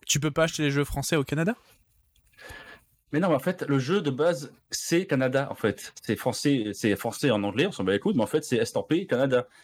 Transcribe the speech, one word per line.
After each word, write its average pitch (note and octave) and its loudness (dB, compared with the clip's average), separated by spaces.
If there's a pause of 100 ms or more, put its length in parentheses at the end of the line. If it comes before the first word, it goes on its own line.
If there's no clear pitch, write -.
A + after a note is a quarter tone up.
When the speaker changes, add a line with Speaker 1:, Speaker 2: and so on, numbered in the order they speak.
Speaker 1:
tu - 0
peux D3+ 0
pas D#3+ 2
acheter D#3+ -2
les C#3 2
jeux C#3+ 2
français C#3 -4
au C#3 2
Canada ? E3 0 (1600)
Speaker 2:
Mais D3 0
non, F#3+ 2
mais D3+ 4
en B2+ 0
fait, F3+ -4
le C#3 2
jeu E3 0
de D3 0
base, C#3+ 0 (180)
c'est F3+ 0
Canada, C3 0
en A2+ -8
fait. - -4
C'est A2 -2
français, A#2+ 0
c'est G#2 2
français A#2+ -2
en G#2 2
anglais, G#2 0
on - -4
s'en G2+ -6
bat F#2 2
les G2+ 4
couilles, G3 0
mais A#2 2
en G2+ 2
fait, D3+ -2
c'est A#2+ 0
estampé D3+ 0
Canada. B2+ 2 (160)